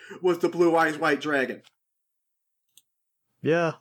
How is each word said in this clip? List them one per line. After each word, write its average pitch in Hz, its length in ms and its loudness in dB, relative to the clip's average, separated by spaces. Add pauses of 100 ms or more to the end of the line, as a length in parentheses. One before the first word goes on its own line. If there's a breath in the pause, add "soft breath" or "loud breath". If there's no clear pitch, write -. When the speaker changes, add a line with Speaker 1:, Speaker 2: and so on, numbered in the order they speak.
(220 loud breath)
Speaker 1:
was 175 180 0
the 170 100 0
Blue 170 260 2
Eyes 156 220 2
White 147 240 0
Dragon. 131 400 -2 (1800)
Speaker 2:
Yeah. 160 400 -2